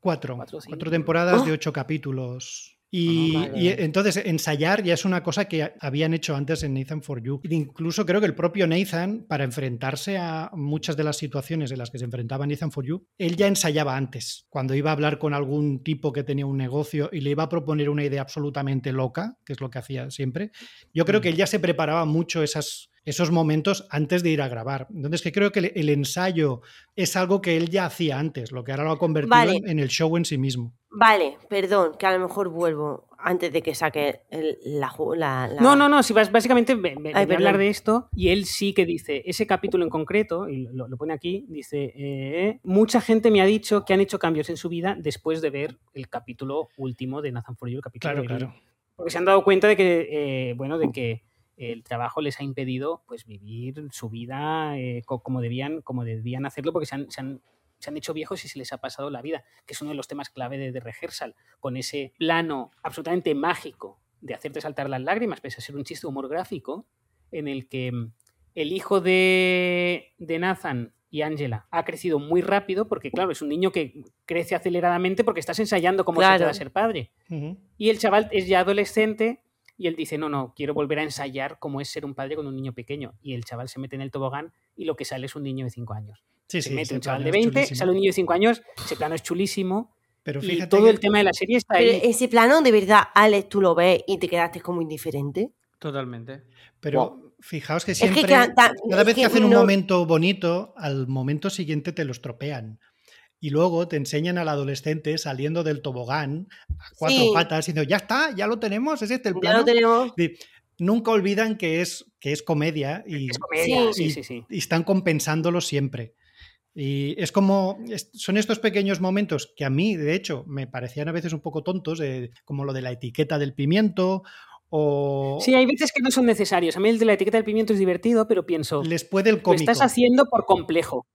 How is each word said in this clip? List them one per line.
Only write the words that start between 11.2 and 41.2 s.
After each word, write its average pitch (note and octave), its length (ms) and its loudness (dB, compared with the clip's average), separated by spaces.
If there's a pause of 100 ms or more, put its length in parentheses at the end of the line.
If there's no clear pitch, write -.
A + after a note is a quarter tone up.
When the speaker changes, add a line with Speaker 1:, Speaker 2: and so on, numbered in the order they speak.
Speaker 1:
en C3 60 -8
las A#2+ 140 -10
que C3+ 80 -14
se B2+ 80 -6
enfrentaba B2 400 -6
Nathan D3 260 -4
For C3+ 140 -8
You, E3 200 -6 (120)
él F3 180 -2
ya G3 100 4
ensayaba D3+ 480 2
antes. C3 540 -6
Cuando C3 260 -4
iba C#3+ 140 0
a D#3 60 2
hablar D3+ 240 0
con D3 160 -2
algún C#3+ 500 -2
tipo D3 300 -2
que C#3+ 100 -4
tenía C#3 220 -2
un C#3 100 -2
negocio C#3+ 560 -4
y D3 80 -6
le C3+ 80 -2
iba C#3+ 140 0
a D#3+ 80 -2
proponer D3+ 400 0
una D3 140 -2
idea C#3 180 -2
absolutamente C#3 680 -4
loca, C3 540 -4
que - 80 -12
es B2 80 -10
lo C3 80 -8
que B2+ 120 -10
hacía C3+ 300 -10
siempre, C#3+ 400 -6 (440)
yo E3 100 2
creo G3+ 160 4
Speaker 4:
Mm. - 40 -8
Speaker 1:
que F3+ 40 2
él D#3+ 80 0
ya F#3+ 100 2
se G3 140 0
preparaba E3 460 2
mucho D#3+ 360 0
esas, - 480 -6 (140)
esos D#3 260 0
momentos D#3+ 600 2
antes D3+ 320 0
de E3+ 80 2
ir D3 100 0
a C3+ 80 -2
grabar. B2 460 -6
Entonces, D#3 260 -4
que E3+ 120 -4
creo G3+ 200 2
que G#3 60 0
el, F3+ 160 0
el D3+ 160 0
ensayo D3 720 0 (340)
es F#3+ 200 -2
algo F#3 260 2
que E3+ 160 2
él E3+ 100 0
ya F3+ 160 0
hacía D3+ 340 -2
antes, C#3 320 -6
lo B2+ 140 -10
que C3 80 -8
ahora C#3+ 120 -4
lo D#3 80 0
ha D3+ 60 -2
convertido E3 380 2
Speaker 3:
Vale. G#3+ 200 4
Speaker 1:
en, G#3 120 -4
en D#3 100 0
el C#3 100 0
show E3 280 0
en E3+ 80 0
sí D3 140 -4
mismo. B2 360 -4 (160)
Speaker 3:
Vale, G#3 460 4 (140)
perdón, F#3+ 480 2
que G3 80 -2
a F#3 100 4
lo F#3 100 0
mejor F#3+ 220 -4
vuelvo D#3+ 600 -4 (100)
antes F3 340 -2
de D#3+ 100 0
que D#3 120 -4
saque D3 560 -2
el, D#3 340 -4
la C#3 240 -4
ju-, - 260 -4
la, C3+ 320 -2
la - 140 -4
Speaker 2:
No, C4+ 160 8
no, C#4+ 100 6
no, C#4+ 160 6
si A3 120 0
bas-, G#3 180 4
básicamente A#3+ 420 4
ve-, F3+ 240 -2
ve-, D3+ 160 -8
Speaker 3:
Ay, - 120 4
Speaker 2:
venía F3 80 2
a - 20 2
hablar - 20 0 (140)
Speaker 3:
perdón. G3 80 4
Speaker 2:
de G3 80 4
esto A3 480 0
y F3 140 2
él F#3+ 160 2
sí G3+ 260 -2
que G3 140 4
dice, D#3+ 400 -4
ese F#3 200 -4
capítulo F#3 380 0
en D#3 60 -2
concreto, F3+ 580 -2
y C3 240 -8
lo, B2+ 160 -8
lo C3 80 -10
pone D3+ 160 -6
aquí, F3+ 360 -6